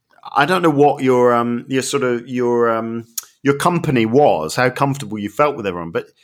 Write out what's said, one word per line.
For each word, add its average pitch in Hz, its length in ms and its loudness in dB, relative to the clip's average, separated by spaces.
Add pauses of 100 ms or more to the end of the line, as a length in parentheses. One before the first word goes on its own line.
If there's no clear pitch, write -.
(360)
I 143 100 4
don't 180 160 0
know 165 80 4
what 143 320 2
your, 123 320 4
um, 120 340 -2
your 131 140 -2
sort 131 220 -4
of, 120 240 -2
your, 120 420 0
um, 113 360 -4 (360)
your 139 140 0
company 156 500 0
was, 110 480 2
how 127 160 0
comfortable 127 480 -4
you 104 100 -6
felt 147 280 0
with 110 100 -8
everyone, 87 240 -6
but - 160 -6 (180)